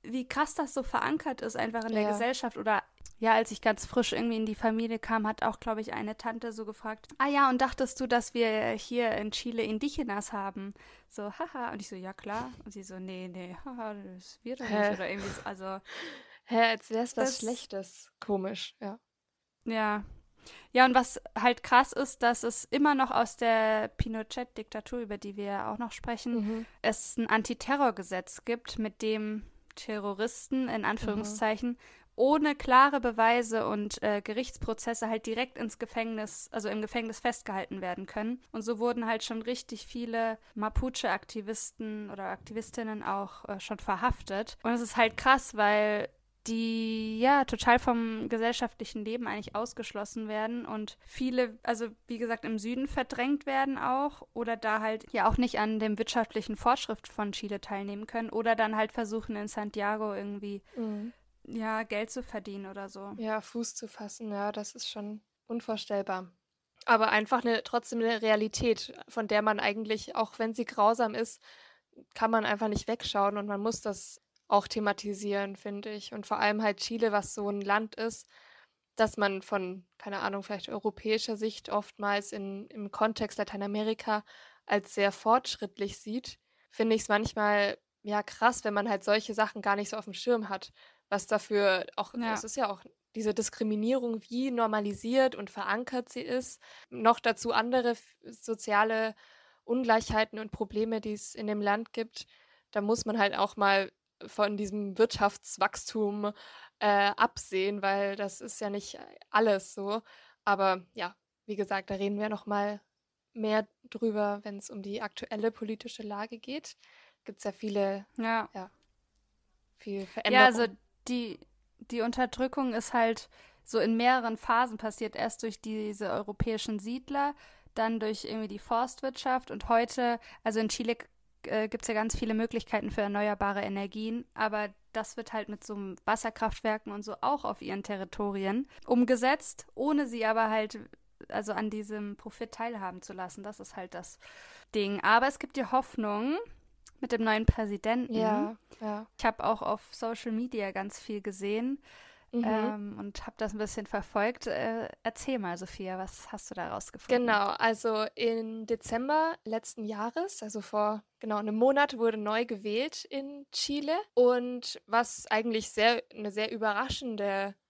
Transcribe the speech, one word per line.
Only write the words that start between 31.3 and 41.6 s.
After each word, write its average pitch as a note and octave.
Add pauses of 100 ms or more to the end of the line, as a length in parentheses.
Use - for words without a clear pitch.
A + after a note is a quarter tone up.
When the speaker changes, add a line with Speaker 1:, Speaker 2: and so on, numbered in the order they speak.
Speaker 1:
Anführungszeichen, A3+ (380)
ohne D4
klare C#4
Beweise A3+
und, G#3
äh, G#3
Gerichtsprozesse A3+
halt A3
direkt A#3
ins -
Gefängnis, A3+
also G#3+
im G#3
Gefängnis A3
festgehalten G3
werden F#3
können. A3+ (100)
Und A3
so A3
wurden A#3+
halt A3
schon A3+
richtig A#3
viele A3+ (160)
Mapuche-Aktivisten G#3+